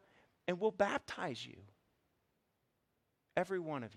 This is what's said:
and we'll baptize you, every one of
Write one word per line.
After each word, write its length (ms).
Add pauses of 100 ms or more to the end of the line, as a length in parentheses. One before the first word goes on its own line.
(480)
and 120
we'll 120
baptize 760
you, 120 (1800)
every 240
one 240
of 140